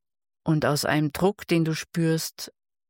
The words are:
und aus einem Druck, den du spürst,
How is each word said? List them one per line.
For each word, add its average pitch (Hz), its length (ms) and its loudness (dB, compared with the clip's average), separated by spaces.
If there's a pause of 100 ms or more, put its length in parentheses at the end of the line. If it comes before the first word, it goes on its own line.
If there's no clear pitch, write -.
(440)
und 156 200 2
aus 143 200 0
einem 151 260 0
Druck, - 380 -2
den 170 160 2
du 156 100 -2
spürst, - 800 -4 (380)